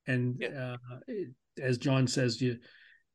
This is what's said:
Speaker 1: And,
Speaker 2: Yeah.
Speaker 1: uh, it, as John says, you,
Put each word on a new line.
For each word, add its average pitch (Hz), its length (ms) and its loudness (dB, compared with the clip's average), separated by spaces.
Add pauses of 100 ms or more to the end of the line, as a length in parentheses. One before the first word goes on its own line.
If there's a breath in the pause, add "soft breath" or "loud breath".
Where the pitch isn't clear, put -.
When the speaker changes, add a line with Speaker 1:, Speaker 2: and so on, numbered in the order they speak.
Speaker 1:
And, 123 320 2
Speaker 2:
Yeah. 123 360 -4 (160)
Speaker 1:
uh, 123 80 -14 (100)
it, 185 220 -6 (300)
as 131 160 2
John 131 300 4
says, 123 340 0
you, 123 180 0 (560 soft breath)